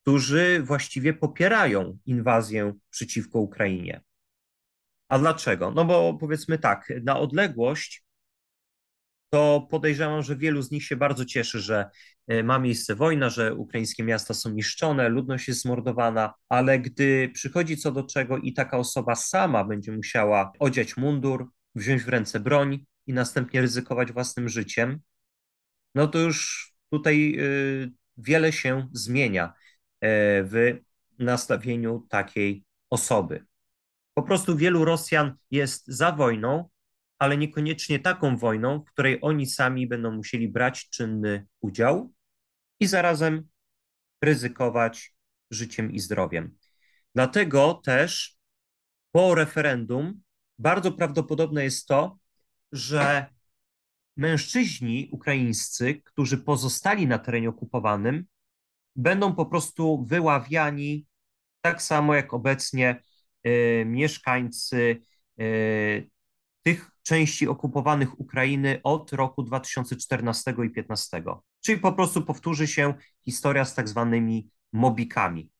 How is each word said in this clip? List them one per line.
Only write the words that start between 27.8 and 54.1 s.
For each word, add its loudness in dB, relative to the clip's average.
wiele 2
się -2
zmienia, 0
e, -14
w 2
nastawieniu -2
takiej -2
osoby. 0
Po 0
prostu 0
wielu 4
Rosjan 0
jest -2
za 2
wojną, 0
ale 2
niekoniecznie -2
taką 0
wojną, 0
w -16
której 0
oni 0
sami 0
będą -4
musieli -4
brać -2
czynny -4
udział 0
i 4
zarazem 2
ryzykować 0
życiem -6
i -6
zdrowiem. -4
Dlatego 4
też -2
po 6
referendum -2
bardzo 2
prawdopodobne 0
jest -4
to, 2
że 0